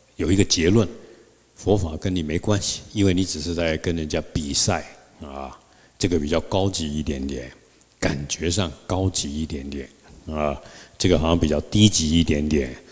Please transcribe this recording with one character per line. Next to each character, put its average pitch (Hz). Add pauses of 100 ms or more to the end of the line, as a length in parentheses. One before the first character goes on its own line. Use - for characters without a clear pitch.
(160)
有 78
一 95
个 101
结 82
论： 107 (680)
佛 101
法 80
跟 92
你 87
没 78
关 104
系， - (140)
因 101
为 95
你 92
只 78
是 85
在 82
跟 90
人 80
家 78
比 71
赛 82 (260)
啊， 69 (400)
这 104
个 85
比 73
较 80
高 98
级 78
一 76
点 69
点， 64 (480)
感 73
觉 82
上 87 (160)
高 95
级 78 (120)
一 80
点 71
点 69 (380)
啊， 76 (400)
这 -
个 85
好 78
像 85
比 80
较 73
低 104
级 80
一 82
点 76
点 69 (180)